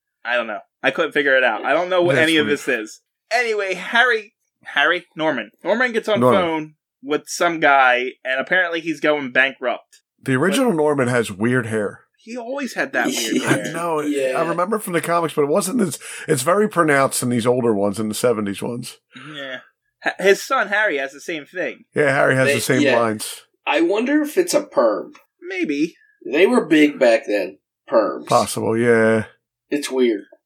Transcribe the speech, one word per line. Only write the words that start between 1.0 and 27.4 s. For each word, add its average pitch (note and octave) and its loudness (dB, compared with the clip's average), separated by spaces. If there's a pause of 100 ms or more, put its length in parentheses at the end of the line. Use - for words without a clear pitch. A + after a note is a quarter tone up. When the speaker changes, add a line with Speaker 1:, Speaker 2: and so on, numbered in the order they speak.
Speaker 1:
figure C#3+ 2
it C3 2
out. G#2+ 0
I C3 0
don't F3 0
know F#3 2
what F3 2
Speaker 2:
That's E3 2
Speaker 1:
any D#3+ 2
of D3 2
Speaker 2:
weird. C#3+ 0
Speaker 1:
this - -16
is. A2+ -4 (300)
Anyway, G#3+ -2
Harry, A3+ 0 (320)
Harry, E3 0 (100)
Norman. C#3+ -2 (120)
Norman A#3 0
gets A3 -4
on G#3+ 2
Speaker 2:
Norman. A#3+ 4
Speaker 1:
phone D#3+ -4 (300)
with D3 -4
some E3+ -2
guy, C3 4 (120)
and C3 -4
apparently E3+ -2
he's D#3 -6
going D3 0
bankrupt. C3 -2 (200)
Speaker 2:
The C3+ -2
original G3+ 2
Speaker 1:
But E3 0
Speaker 2:
Norman D3 2
has A#2+ 0
weird A2+ 0
hair. G#2+ -4 (160)
Speaker 1:
he A3+ -16
always B3+ -8
had D#3 -6
that B2 -2
weird A#2 -4
Speaker 3:
<laughs> - -2
Yeah. - -6
Speaker 2:
I - 2
Speaker 1:
hair. - -4
Speaker 2:
know. E3 -4
Speaker 3:
Yeah. C#3 -2
Speaker 2:
I E3 0
remember F3 -2
from G3 -10
the E3+ 0
comics, E3+ -2
but D3+ 2
it C#3 2
wasn't F3 0
as, F3+ 0 (300)
it's D3 0
very G3 2
pronounced D3 2
in B2 -2
these A#2+ 0
older B2 2
ones, G2+ 0
in G#2+ -4
the G#2+ -6
seventies G#2 -2
ones. A#2+ -10 (360)
Speaker 1:
Yeah. C3+ -12 (440)
Ha-, - -4
his G3 4
son, B3 0
Harry, G3+ 0
has C3+ -6
the C#3+ -20
same D#3 -10
thing. D#3 -8 (100)
Speaker 2:
Yeah, C#3+ 2
Harry C#3 2
has C3 2
Speaker 3:
They, C#3+ 2
Speaker 2:
the C3 -2
same C3 0
Speaker 3:
yeah. A#2+ 2
Speaker 2:
lines. A2 -4 (220)
Speaker 3:
I - 0
wonder C4 0
if D4 -8
it's - 2
a - 0
perm. - 0 (280)
Speaker 1:
Maybe. D#4+ -4 (340)
Speaker 3:
They D3+ 4
were A#3+ 4
big D3+ 4
back A#2 4
then. G#2 -4 (300)